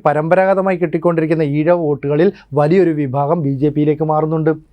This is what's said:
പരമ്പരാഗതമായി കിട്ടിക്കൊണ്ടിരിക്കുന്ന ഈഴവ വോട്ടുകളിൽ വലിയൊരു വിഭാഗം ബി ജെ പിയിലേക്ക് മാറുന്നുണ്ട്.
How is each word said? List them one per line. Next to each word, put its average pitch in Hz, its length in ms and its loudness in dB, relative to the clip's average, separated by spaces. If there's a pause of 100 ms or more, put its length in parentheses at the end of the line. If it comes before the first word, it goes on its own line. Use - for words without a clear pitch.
പരമ്പരാഗതമായി 185 760 2
കിട്ടിക്കൊണ്ടിരിക്കുന്ന 165 640 0 (120)
ഈഴവ 160 260 2
വോട്ടുകളിൽ 147 460 0 (280)
വലിയൊരു 165 440 2
വിഭാഗം 143 440 -2
ബി 139 160 -2
ജെ 147 140 0
പിയിലേക്ക് 151 360 0
മാറുന്നുണ്ട്. 156 400 0 (220)